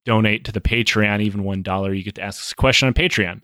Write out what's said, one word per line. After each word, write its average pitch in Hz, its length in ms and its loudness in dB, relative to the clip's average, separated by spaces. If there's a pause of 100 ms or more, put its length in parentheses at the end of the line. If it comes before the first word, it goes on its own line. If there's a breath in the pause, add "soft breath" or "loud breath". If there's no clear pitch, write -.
donate 110 400 2
to 113 80 -10
the 104 80 -4
Patreon, 107 640 2
even 101 220 -2
one 98 180 -4
dollar, 98 300 -2
you 98 100 -4
get 98 140 -10
to 92 60 -12
ask 98 180 -10
us - 120 -10
a - 40 -14
question 135 320 4
on 127 60 2
Patreon. 101 500 0